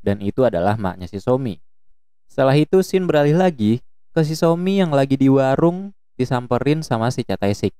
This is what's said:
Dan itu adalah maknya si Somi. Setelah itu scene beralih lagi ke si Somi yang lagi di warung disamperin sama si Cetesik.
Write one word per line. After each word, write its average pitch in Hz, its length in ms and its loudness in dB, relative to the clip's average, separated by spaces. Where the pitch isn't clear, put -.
Dan 101 160 -2
itu 101 240 -2
adalah 98 320 0
maknya 92 320 -6
si 98 160 -12
Somi. 123 400 -4
Setelah 135 320 2
itu 185 240 2
scene 185 240 -2
beralih 151 320 2
lagi 123 400 0
ke 160 160 0
si 156 80 -6
Somi 175 480 0
yang 170 80 0
lagi 139 240 2
di 135 160 2
warung 151 640 0
disamperin 123 640 -2
sama 120 320 -2
si 123 80 -6
Cetesik. 101 580 -2